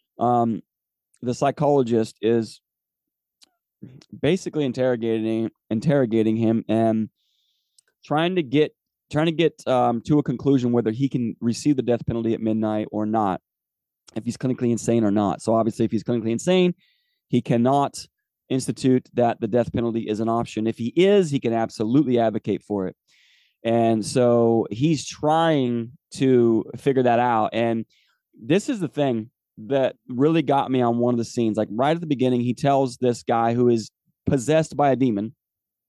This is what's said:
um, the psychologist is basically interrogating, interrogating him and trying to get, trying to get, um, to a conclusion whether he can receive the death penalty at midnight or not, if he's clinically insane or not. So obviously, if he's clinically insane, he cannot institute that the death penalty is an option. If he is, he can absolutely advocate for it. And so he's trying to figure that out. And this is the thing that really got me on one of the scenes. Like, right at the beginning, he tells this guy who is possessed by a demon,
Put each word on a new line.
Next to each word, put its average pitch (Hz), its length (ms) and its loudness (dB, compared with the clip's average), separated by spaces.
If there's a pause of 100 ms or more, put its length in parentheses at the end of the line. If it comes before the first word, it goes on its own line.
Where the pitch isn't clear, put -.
(180)
um, 117 440 2 (600)
the 120 120 -2
psychologist 135 880 0
is 113 400 0 (1600)
basically 156 440 -2
interrogating, 113 880 -2 (200)
interrogating 113 640 2
him 113 320 0
and 110 400 0 (960)
trying 170 320 -2
to 175 60 0
get, 143 320 0 (360)
trying 151 160 0
to 170 60 0
get, 156 340 -2
um, 120 360 2
to 151 160 2
a 139 40 2
conclusion 123 500 0
whether 113 180 2
he 127 180 -2
can 120 320 -4
receive 120 360 0
the 127 60 -2
death 120 240 -2
penalty 117 280 -2
at - 60 -6
midnight 107 500 -2
or 107 160 -4
not, 107 340 0 (760)
if 110 80 -10
he's - 120 -6
clinically 127 340 -2
insane 117 340 0
or 101 60 0
not. 101 300 0
So 110 140 -2
obviously, 113 300 0
if 107 80 -2
he's 107 120 -4
clinically 113 280 -4
insane, 180 420 2 (540)
he - 120 2
cannot 131 640 0 (420)
institute 127 640 0
that 117 260 0
the 113 80 -4
death 117 240 0
penalty 117 360 -4
is 107 120 -4
an 113 80 -2
option. 113 380 -4
If 113 120 -4
he 117 160 -6
is, 190 360 2
he 139 100 -2
can 117 120 -2
absolutely 117 640 0
advocate 110 440 -2
for 98 240 -4
it. - 100 -10 (680)
And 113 400 0
so 117 640 2
he's 135 360 0
trying 143 880 0 (200)
to 120 520 4 (120)
figure 131 260 0
that 120 160 4
out. 120 360 0
And 113 320 -2 (520)
this 156 300 0
is 247 100 -2
the 160 100 -4
thing 120 420 -2 (260)
that 127 400 -2 (120)
really 147 340 2
got 131 280 0
me 127 120 2
on 117 160 2
one 120 160 0
of 117 40 -2
the 117 60 -2
scenes. 110 320 -2
Like, 107 140 -2
right 135 240 0
at 170 60 -6
the 175 60 -10
beginning, 127 340 0
he 120 140 -2
tells 135 440 0
this 120 240 -2
guy 117 320 0
who 120 140 4
is 113 220 0 (360)
possessed 147 500 0
by 143 140 2
a 127 60 2
demon, 117 380 -2 (540)